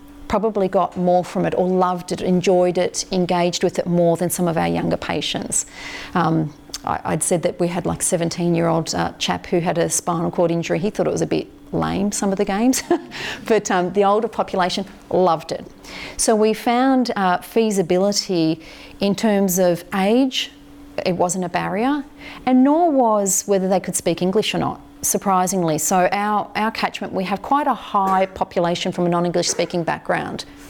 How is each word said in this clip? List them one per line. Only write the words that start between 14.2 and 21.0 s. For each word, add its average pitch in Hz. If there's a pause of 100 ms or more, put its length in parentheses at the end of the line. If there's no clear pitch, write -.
population 190 (240)
loved 170
it. - (500)
So -
we 220
found, 247
uh, 185
feasibility 185 (400)
in 196
terms 196
of 175 (100)
age. 226 (560)